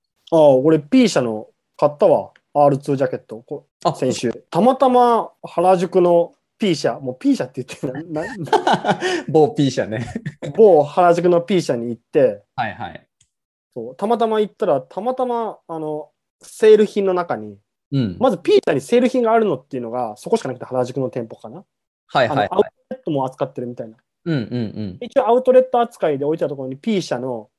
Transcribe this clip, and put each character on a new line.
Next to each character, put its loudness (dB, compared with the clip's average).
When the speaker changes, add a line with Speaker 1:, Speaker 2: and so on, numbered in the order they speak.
Speaker 1:
あ 6
あ、 8
俺 4
P 4
社 0
の -6
買 2
っ -14
た 4
わ。 2
ア 4
ー 6
ル 0
ツ -4
ー -2
ジ -2
ャ -2
ケ -8
ッ -12
ト。 -16
こ-、 -14
Speaker 2:
あ、 0
Speaker 1:
先 -2
週。 -4
た -2
ま 4
た 2
ま 2
原 2
宿 0
の 2
P 0
社、 -4
も -8
う -16
P 2
社 -6
っ -16
て -10
言 -16
っ -20
て -10
な、 -6
な、 -10
Speaker 2:
<laughs> -4
某 2
P 0
社 -4
ね。 -6
Speaker 1:
某 6
原 2
宿 0
の 2
P -2
社 -4
に -6
行 -8
っ -20
て、 0
Speaker 2:
は -4
い -10
は -12
い。 -20
Speaker 1:
そ -12
う、 -18
た -6
ま 0
た 0
ま -2
行 -2
っ -20
た -6
ら、 0
た -14
ま -4
た -4
ま、 -6
あ -10
の、 -8
セ 4
ー 8
ル 6
品 -4
の 0
中 -4
に、 -14
Speaker 2:
う -2
ん。 -4
Speaker 1:
ま 2
ず -2
P 2
社 2
に -2
セ 0
ー 4
ル 2
品 0
が 2
あ 4
る 0
の 0
っ -10
て -12
い -6
う -10
の -10
が、 -8
そ -10
こ 0
し -4
か -6
な -6
く -14
て、 -14
原 -2
宿 -8
の -2
店 -8
舗 -18
か -20
な。 -18
Speaker 2:
は 2
い 0
は -4
い 0
は 2
い。 -4
Speaker 1:
あ -6
の、 -6
ア 0
ウ 4
ト -6
レ -14
ッ -20
ト -6
も -2
扱 -6
っ -10
て -12
る -10
み -12
た -12
い -18
な。 -20
Speaker 2:
う -4
ん 0
う 0
ん -2
う -8
ん。 -20
Speaker 1:
一 -6
応 0
ア 4
ウ 2
ト 2
レ 6
ッ 0
ト 0
扱 -2
い -2
で -4
置 0
い -6
た -2
と -10
こ -12
ろ -10
に -10
P -2
社 -6
の、 -8